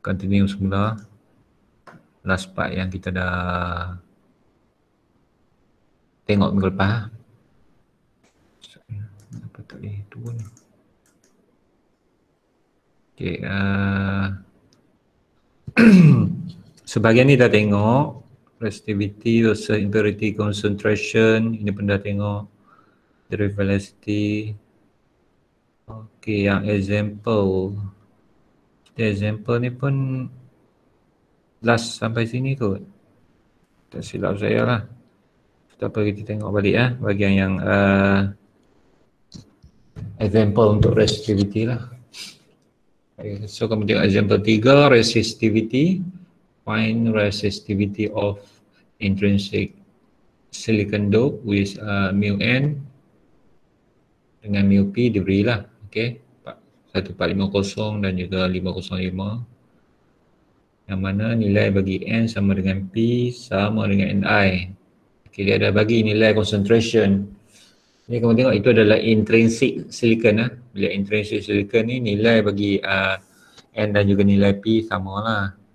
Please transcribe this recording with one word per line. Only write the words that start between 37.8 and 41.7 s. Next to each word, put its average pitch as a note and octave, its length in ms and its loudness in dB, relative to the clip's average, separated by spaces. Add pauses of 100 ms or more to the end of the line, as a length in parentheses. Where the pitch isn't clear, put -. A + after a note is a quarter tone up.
example G#2+ 560 4
untuk G#2 160 4
resistivity, G#2+ 720 0
lah. A#2+ 240 -6 (1300)